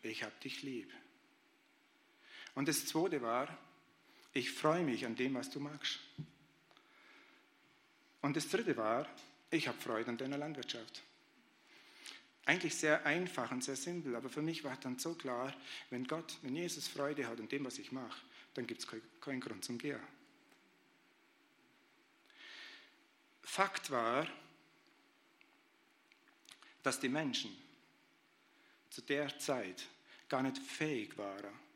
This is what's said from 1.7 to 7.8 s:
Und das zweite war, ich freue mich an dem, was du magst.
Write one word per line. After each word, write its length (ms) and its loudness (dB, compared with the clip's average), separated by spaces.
Und 140 2
das 180 4
zweite 360 4
war, 260 4
ich 180 2
freue 320 6
mich 220 2
an 100 -2
dem, 180 4
was 160 0
du 100 -6
magst. 400 -2